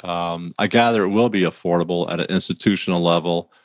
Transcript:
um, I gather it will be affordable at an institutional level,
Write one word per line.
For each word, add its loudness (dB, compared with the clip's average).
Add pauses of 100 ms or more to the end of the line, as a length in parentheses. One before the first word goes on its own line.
um, -6
I -2
gather 2
it 0
will 2
be 0
affordable -2
at -4
an -4
institutional 0
level, 0 (140)